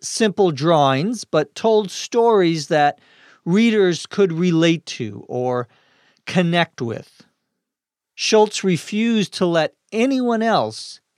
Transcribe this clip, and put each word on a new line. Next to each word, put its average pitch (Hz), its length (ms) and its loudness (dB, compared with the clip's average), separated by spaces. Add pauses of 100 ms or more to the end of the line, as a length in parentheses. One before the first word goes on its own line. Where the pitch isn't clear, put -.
simple 202 500 0
drawings, 151 720 0
but - 300 -2
told 214 380 0
stories 190 760 0
that 147 320 0 (460)
readers 202 600 2
could 196 260 0
relate 165 540 2
to 104 400 -10
or 123 400 -4 (580)
connect 170 560 -2
with. 113 440 -10 (920)
Schulz - 480 2
refused 208 720 0
to 190 100 0
let 170 300 0 (160)
anyone 240 500 0
else 156 580 -2 (180)